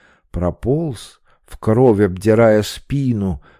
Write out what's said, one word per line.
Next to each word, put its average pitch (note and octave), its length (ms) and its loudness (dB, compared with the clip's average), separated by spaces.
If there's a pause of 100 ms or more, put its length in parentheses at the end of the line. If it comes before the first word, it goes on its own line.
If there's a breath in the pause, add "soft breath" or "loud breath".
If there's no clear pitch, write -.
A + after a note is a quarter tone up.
(300 soft breath)
прополз, A2 920 -6 (240)
в - 140 -20
кровь A2 420 2
обдирая G#2+ 600 2
спину — A2+ 800 -6 (180 soft breath)